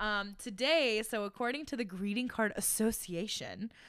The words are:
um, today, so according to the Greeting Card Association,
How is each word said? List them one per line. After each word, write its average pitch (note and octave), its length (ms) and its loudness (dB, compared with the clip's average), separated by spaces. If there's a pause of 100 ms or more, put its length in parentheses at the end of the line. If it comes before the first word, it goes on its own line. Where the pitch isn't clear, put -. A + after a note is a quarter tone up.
um, G3+ 360 0
today, A#3 640 2
so A3 200 -2
according B3 440 -2
to C#4 100 -4
the A#3 80 0
Greeting G3+ 420 -2
Card A3 280 2
Association, G3 1160 -2 (180)